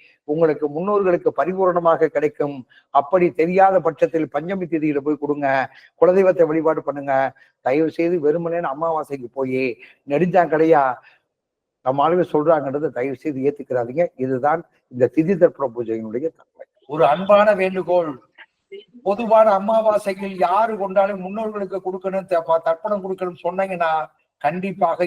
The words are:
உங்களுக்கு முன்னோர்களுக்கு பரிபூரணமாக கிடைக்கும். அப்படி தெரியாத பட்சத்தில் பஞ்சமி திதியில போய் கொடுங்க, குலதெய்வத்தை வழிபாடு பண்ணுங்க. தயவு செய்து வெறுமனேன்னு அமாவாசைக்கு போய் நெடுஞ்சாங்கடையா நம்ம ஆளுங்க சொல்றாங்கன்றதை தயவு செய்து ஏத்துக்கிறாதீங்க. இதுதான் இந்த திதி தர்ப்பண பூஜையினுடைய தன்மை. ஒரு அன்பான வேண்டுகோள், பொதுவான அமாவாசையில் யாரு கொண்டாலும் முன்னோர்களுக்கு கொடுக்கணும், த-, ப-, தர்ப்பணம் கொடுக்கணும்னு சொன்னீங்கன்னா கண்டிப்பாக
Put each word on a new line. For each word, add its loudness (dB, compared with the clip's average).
உங்களுக்கு 2
முன்னோர்களுக்கு 0
பரிபூரணமாக 2
கிடைக்கும். -2
அப்படி 4
தெரியாத 4
பட்சத்தில் 0
பஞ்சமி -6
திதியில -2
போய் -4
கொடுங்க, -2
குலதெய்வத்தை 4
வழிபாடு 0
பண்ணுங்க. -4
தயவு 2
செய்து -2
வெறுமனேன்னு -4
அமாவாசைக்கு -6
போய் -4
நெடுஞ்சாங்கடையா 2
நம்ம 0
ஆளுங்க 2
சொல்றாங்கன்றதை 0
தயவு -6
செய்து -8
ஏத்துக்கிறாதீங்க. -2
இதுதான் -2
இந்த 2
திதி 0
தர்ப்பண 2
பூஜையினுடைய -6
தன்மை. -18
ஒரு 0
அன்பான 4
வேண்டுகோள், 0
பொதுவான 4
அமாவாசையில் 0
யாரு 2
கொண்டாலும் 0
முன்னோர்களுக்கு -8
கொடுக்கணும், -6
த-, 0
ப-, 0
தர்ப்பணம் -4
கொடுக்கணும்னு -8
சொன்னீங்கன்னா -2
கண்டிப்பாக -2